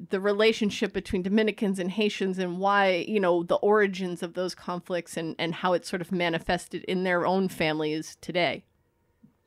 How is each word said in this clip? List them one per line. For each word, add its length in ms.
the 80
relationship 720
between 300
Dominicans 560
and 100
Haitians 480
and 220
why, 480
you 120
know, 220
the 140
origins 640
of 140
those 180
conflicts 640
and, 220
and 160
how 180
it's 160
sort 140
of 80
manifested 720
in 200
their 220
own 220
families 720
today. 420